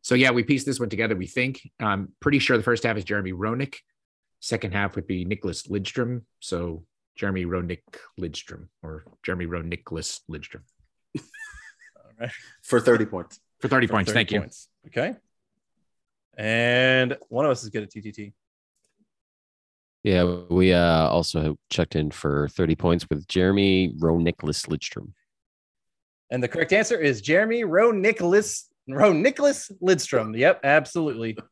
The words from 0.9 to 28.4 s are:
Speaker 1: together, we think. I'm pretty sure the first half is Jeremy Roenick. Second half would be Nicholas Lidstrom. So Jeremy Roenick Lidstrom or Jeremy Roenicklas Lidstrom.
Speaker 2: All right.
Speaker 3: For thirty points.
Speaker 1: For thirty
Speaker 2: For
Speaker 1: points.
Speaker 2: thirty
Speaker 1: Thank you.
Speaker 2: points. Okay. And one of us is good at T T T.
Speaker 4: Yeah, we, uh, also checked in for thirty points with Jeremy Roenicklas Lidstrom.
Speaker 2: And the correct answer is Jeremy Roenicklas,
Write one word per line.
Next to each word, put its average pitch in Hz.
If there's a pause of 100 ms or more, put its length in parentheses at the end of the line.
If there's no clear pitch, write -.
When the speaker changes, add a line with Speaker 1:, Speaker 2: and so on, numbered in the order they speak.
Speaker 1:
together, 110
we 92
think. 131 (180)
I'm 101
pretty 143
sure 131
the 107
first 120
half 113
is 95
Jeremy 95
Roenick. 113 (640)
Second 107
half 101
would 98
be 90
Nicholas 92
Lidstrom. 117 (180)
So 85 (320)
Jeremy 92
Roenick 87 (380)
Lidstrom - (160)
or 78 (200)
Jeremy 87
Roenicklas 82
Lidstrom. - (540)
Speaker 2:
All - (960)
right. 120 (320)
Speaker 3:
For 120
thirty 113
points. - (220)
Speaker 1:
For 135
thirty 131
Speaker 2:
For 104
Speaker 1:
points. 104
Speaker 2:
thirty 113
Speaker 1:
Thank 104
you. 104
Speaker 2:
points. - (200)
Okay. 165 (1200)
And 123 (120)
one 127
of 147
us 120
is 110
good 104
at 98
T 110
T 107
T. 101 (1700)
Speaker 4:
Yeah, 90 (100)
we, 92
uh, 82
also 78 (140)
checked -
in 76
for 73
thirty 80
points 87
with 73
Jeremy 95
Roenicklas 82
Lidstrom. - (1160)
Speaker 2:
And 127
the 123
correct 165
answer 214
is 139
Jeremy 214
Roenicklas, 208 (260)